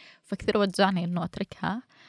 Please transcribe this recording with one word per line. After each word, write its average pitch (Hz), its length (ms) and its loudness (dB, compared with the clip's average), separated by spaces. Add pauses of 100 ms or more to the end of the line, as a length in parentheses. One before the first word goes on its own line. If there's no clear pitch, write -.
(220)
فكثير - 360 -2
وجعني 190 460 2
إنه 175 200 -2
أتركها. 190 580 -6 (260)